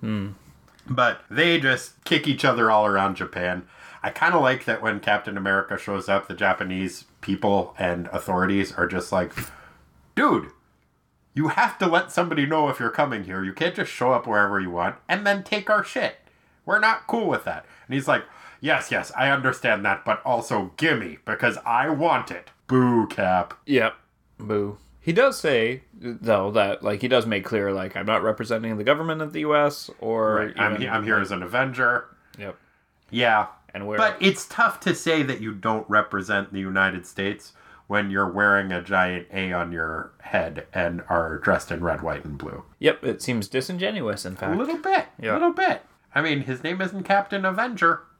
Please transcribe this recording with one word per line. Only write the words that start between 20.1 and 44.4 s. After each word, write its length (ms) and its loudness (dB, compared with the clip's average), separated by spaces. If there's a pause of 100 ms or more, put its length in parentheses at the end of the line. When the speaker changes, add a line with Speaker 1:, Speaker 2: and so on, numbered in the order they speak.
Speaker 2:
also 520 -2
gimme, 480 -2
because 400 -2
I 240 0
want 420 0
it." 200 -12 (160)
Boo, 400 4
Cap. 480 0 (120)
Speaker 1:
Yep. 280 2 (440)
Boo. 400 -4 (220)
He 120 -2
does 280 4
say, 440 2 (100)
though, 560 0
that, 320 2
like, 180 -2
he 80 -2
does 160 4
make 200 0
clear, 280 0
like, 240 -4
"I'm 80 -6
not 180 2
representing 540 -2
the 80 -4
government 380 2
of 100 -8
the 80 -6
U 160 2
S 320 2 (120)
or 340 2
Speaker 2:
Right. 240 0
I'm 140 2
Speaker 1:
even" 100 -2
Speaker 2:
he-, 60 -4
I'm 160 -2
here 140 2
as 120 -2
an 120 -4
Avenger. 680 0 (300)
Speaker 1:
Yep. 180 -10 (540)
Speaker 2:
Yeah. 360 4 (260)
Speaker 1:
And 140 -8
where 120 -4
Speaker 2:
But 220 2
it's 260 2
tough 340 0
to 140 0
say 280 0
that 180 -4
you 140 -6
don't 340 -2
represent 640 0
the 80 -6
United 460 0
States 460 -6 (340)
when 240 0
you're 180 2
wearing 440 4
a 100 -2
giant 500 0
A 200 -4
on 200 -2
your 380 -6 (100)
head 540 -2
and 340 -2
are 300 0
dressed 320 0
in 120 -6
red, 200 -2
white, 220 -6
and 120 -10
blue. 280 -12 (160)
Speaker 1:
Yep, 240 2
it 180 -2
seems 260 -2
disingenuous, 800 -4
in 100 -8
fact. 180 -2